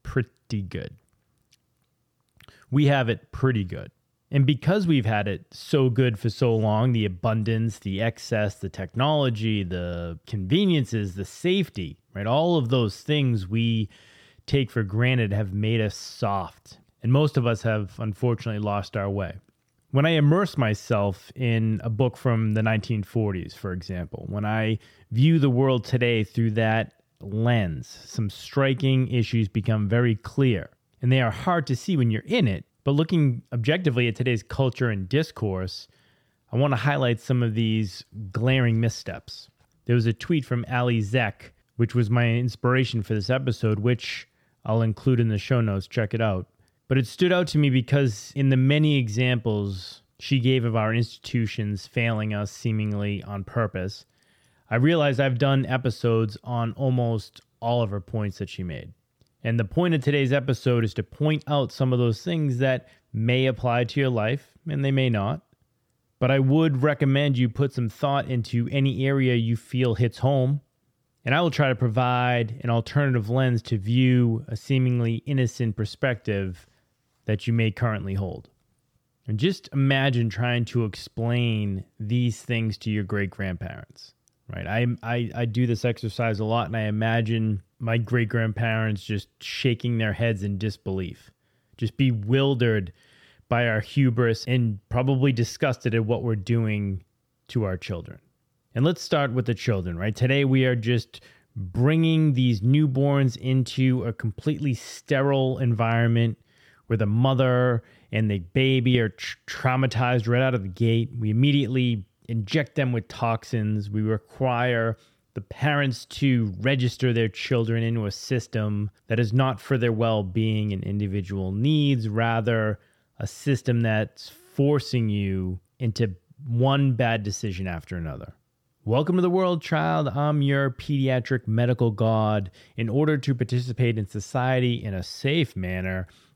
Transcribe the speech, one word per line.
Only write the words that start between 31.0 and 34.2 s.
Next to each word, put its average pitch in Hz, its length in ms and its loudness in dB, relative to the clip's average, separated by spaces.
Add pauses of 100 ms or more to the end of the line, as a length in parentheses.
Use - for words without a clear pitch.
And 127 100 4
they 131 80 4
are 117 100 2
hard 170 360 -2
to 131 100 -2
see 170 220 -2
when 120 120 4
you're 110 120 -2
in 185 260 2
it, 95 160 -4 (200)
but 139 80 0
looking 147 500 2 (100)
objectively 123 560 0
at 110 80 -2
today's 120 260 0